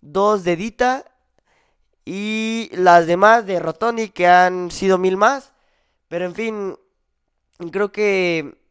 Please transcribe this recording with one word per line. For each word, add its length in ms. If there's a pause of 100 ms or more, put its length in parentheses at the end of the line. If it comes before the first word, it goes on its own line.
dos 440
de 120
Dita 480 (1000)
y 680
las 340
demás 400
de 140
Rotondi, 480
que 180
han 440
sido 280
mil 180
más. 360 (560)
Pero 180
en 80
fin, 420 (960)
creo 220
que 680 (120)